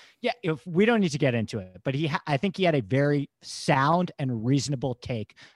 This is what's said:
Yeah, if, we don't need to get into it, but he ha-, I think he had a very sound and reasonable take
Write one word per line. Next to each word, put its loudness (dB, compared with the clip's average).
Yeah, 0
if, -4
we 2
don't 4
need 2
to -4
get 2
into -4
it, -16
but -2
he -2
ha-, -4
I 0
think -2
he 0
had 4
a 2
very 0
sound 0
and -2
reasonable 0
take -8